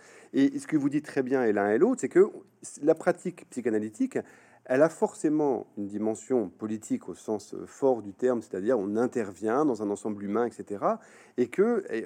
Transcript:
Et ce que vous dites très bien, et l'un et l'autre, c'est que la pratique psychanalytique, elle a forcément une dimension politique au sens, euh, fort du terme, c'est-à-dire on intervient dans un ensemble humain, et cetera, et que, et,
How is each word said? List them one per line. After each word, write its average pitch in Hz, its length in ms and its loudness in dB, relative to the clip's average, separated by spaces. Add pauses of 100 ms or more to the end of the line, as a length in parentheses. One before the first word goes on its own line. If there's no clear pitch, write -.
(340)
Et 139 260 4
ce - 80 -14
que 156 100 0
vous 139 100 2
dites 143 180 -2
très - 180 -2
bien, 127 200 2
et 110 80 4
l'un 101 200 2
et 113 80 4
l'autre, 233 220 2
c'est 127 80 -2
que 190 200 6 (540)
la 156 100 6
pratique 170 560 -4
psychanalytique, 113 720 -2 (460)
elle 131 180 4
a 165 60 6
forcément 151 760 0 (120)
une 101 100 -6
dimension 107 600 -2
politique 110 600 -8
au 87 60 -10
sens, - 400 -8
euh, 92 100 -10
fort 120 380 0
du 101 100 -12
terme, 123 300 0
c'est-à-dire 104 340 -2
on 104 200 -2
intervient 117 680 -2
dans 113 160 -2
un 104 80 -2
ensemble 101 340 -6
humain, 107 220 0
et 110 60 -4
cetera, 131 480 -4 (380)
et 123 100 2
que, 214 440 2
et, 110 140 -4